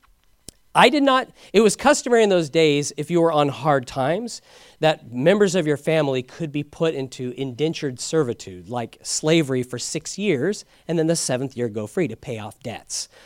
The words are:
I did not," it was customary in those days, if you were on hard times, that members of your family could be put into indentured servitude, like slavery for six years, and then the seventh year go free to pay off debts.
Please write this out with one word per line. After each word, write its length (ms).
I 140
did 140
not," 260
it 80
was 160
customary 460
in 80
those 200
days, 460
if 140
you 100
were 100
on 200
hard 360
times, 540
that 320
members 420
of 120
your 100
family 460
could 280
be 140
put 300
into 420
indentured 640
servitude, 680
like 340
slavery 600
for 160
six 400
years, 460
and 100
then 100
the 60
seventh 420
year 120
go 180
free 220
to 80
pay 220
off 220
debts. 480